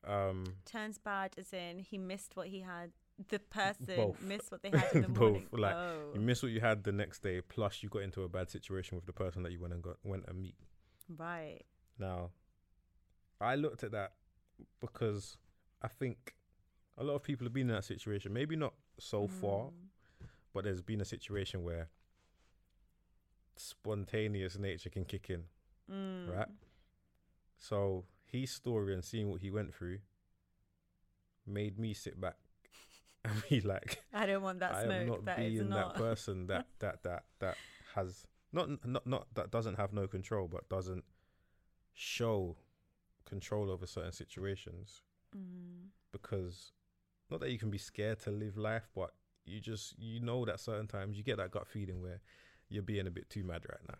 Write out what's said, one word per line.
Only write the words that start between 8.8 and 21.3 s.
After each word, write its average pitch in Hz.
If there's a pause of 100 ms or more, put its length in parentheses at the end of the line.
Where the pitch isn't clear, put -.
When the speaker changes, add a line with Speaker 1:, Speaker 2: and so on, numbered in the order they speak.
Speaker 1:
with 87
the 87
person 90
that 87
you 87
went 87
and 87
got, 87
went 98
and 92
meet. 95 (600)
Speaker 2:
Right. 165 (360)
Speaker 1:
Now, 92 (1080)
I 123
looked 147
at 104
that 101 (680)
because 107 (460)
I 117
think - (640)
a -
lot 143
of 143
people 123
have 117
been 127
in 113
that 101
situation, 101
maybe 151
not 151 (260)
so -
far, 110
Speaker 2:
Mm. 147 (840)
Speaker 1:
but 98
there's 95
been 107
a -
situation 95